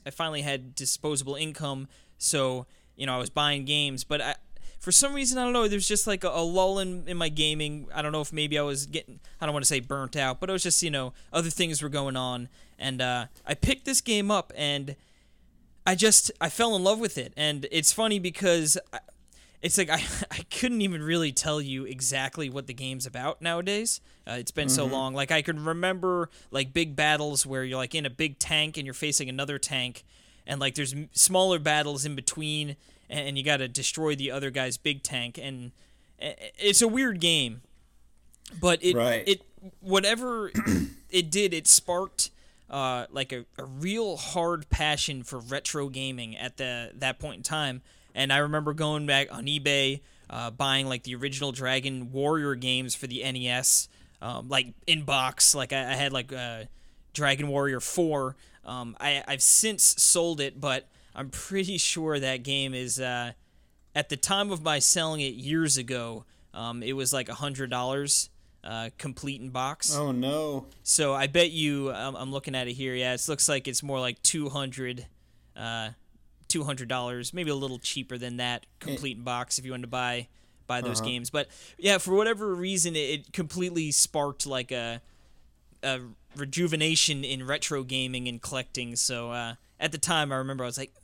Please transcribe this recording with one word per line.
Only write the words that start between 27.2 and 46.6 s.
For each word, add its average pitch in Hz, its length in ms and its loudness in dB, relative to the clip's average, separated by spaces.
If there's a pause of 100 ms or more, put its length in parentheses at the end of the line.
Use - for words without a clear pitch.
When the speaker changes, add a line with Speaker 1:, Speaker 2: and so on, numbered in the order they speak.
Speaker 1:
where 135 180 -2
you're, 127 140 -4
like, 127 180 -4
in 151 100 -2
a 131 40 0
big 139 300 -2
tank 156 380 2
and 143 80 -6
you're 131 80 -10
facing 147 360 0
another 139 280 -4
tank, 127 460 -4 (420)
and, 139 140 -4
like, 135 160 0
there's 135 180 -2
m-, 147 200 -8
smaller 185 460 6
battles 147 460 2
in 147 100 -6
between, 151 600 -2 (340)
a-, - 40 -10
and 139 240 -4
you 131 60 -2
gotta 139 240 2
destroy 151 480 0
the 135 160 -4
other 139 200 -4
guy's 127 260 -2
big 143 260 -2
tank, 120 380 -4
and 123 300 -10 (500)
i-, - 60 -6
i-, - 320 -12
it's 202 220 6
a 233 60 8
weird 233 320 2
game. 143 420 4 (1000)
But 175 220 4
it, 180 120 6
Speaker 2:
Right. 117 320 2
Speaker 1:
it, 196 140 4 (380)
whatever 208 720 2 (280)
<clears throat> - 300 -8
it 170 220 2
did, 190 220 4
it 160 140 0
sparked, - 640 4 (400)
uh, 127 420 -2
like, 135 200 -4
a, 123 140 -10 (120)
a 131 80 -8
real 175 520 -2
hard 170 520 -2
passion 147 540 0
for 131 160 -10
retro 139 500 -4
gaming 127 480 -6
at 123 200 -8
the, 123 380 -6